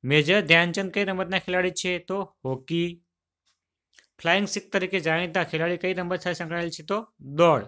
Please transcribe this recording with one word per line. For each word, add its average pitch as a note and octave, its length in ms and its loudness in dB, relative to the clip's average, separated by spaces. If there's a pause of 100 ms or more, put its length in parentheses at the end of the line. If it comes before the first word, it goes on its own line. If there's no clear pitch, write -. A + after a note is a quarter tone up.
મેજર D3+ 360 4
ધ્યાનચંદ E3+ 500 4
કઈ G3 140 -2
રમતના F#3 340 -2
ખેલાડી F3+ 320 0
છે? F3+ 280 -2
તો F#3+ 460 -8
હોકી. E3+ 600 -4 (1160)
ફ્લાઇંગ F#3+ 260 2
સિખ - 240 -6
તરીકે F#3 280 -2
જાણીતા E3 440 0
ખેલાડી E3 320 -2
કઈ F#3 180 -2
રમત F3+ 260 -4
સાથે F3 140 -4
સંકળાયેલ E3+ 360 -6
છે? E3 120 -12
તો G3+ 380 -6
દોડ. C#3+ 480 4